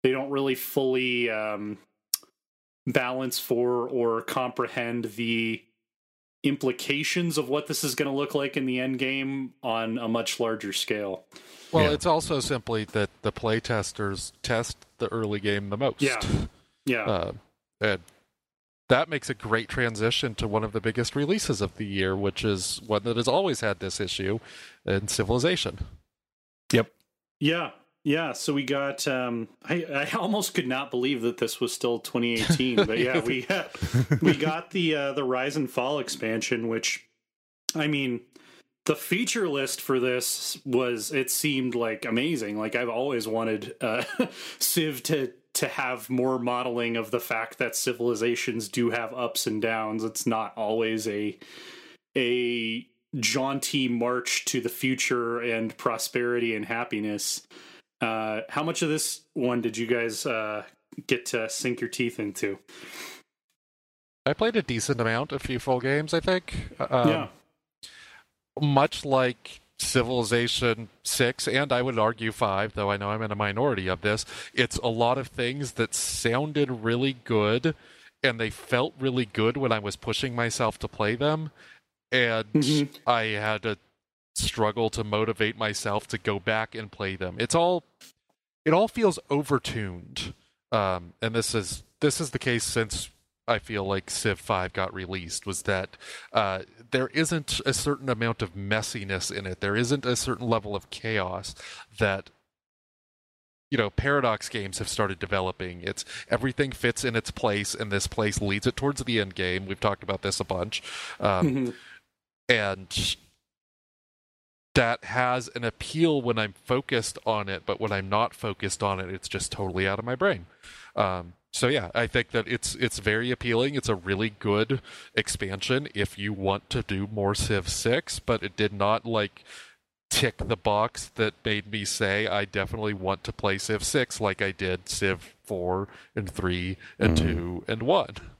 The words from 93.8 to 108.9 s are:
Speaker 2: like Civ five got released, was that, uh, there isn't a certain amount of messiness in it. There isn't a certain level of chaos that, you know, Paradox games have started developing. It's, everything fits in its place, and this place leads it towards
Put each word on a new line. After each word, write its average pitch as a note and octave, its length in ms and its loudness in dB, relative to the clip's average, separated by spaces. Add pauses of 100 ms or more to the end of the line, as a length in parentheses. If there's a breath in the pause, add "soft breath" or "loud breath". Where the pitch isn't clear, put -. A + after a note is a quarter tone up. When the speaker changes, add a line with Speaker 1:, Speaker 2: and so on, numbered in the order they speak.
Speaker 2:
like G2 260 -2
Civ G2+ 300 0
five F#2 320 0
got F#2 220 -4
released, F#2 520 -8
was F#2+ 180 -6
that, F#2+ 340 -2 (340 loud breath)
uh, G2 280 2 (320)
there C3 160 2
isn't D#3+ 580 0
a C3+ 80 2
certain C#3 360 0
amount A2+ 320 0
of F2+ 140 -4
messiness G2+ 760 -2
in G2 140 -6
it. F#2 160 -6
There G2+ 140 0
isn't B2 300 0
a B2 100 2
certain B2 320 -2
level G#2+ 280 2
of F#2 140 -6
chaos F#2+ 640 -4 (440 loud breath)
that, G2 300 0 (1400)
you C#3 80 2
know, G#2+ 120 2
Paradox C3 600 2
games G2 300 -6
have - 100 -4
started G2 300 0
developing. F#2 600 -2
It's, - 240 -6 (240 loud breath)
everything B2+ 420 0
fits - 340 0
in A#2 100 0
its - 160 0
place, G#2 420 0
and G#2+ 180 -4
this G2+ 160 0
place G#2+ 340 0
leads G2+ 260 0
it B2 80 2
towards C#3 280 -2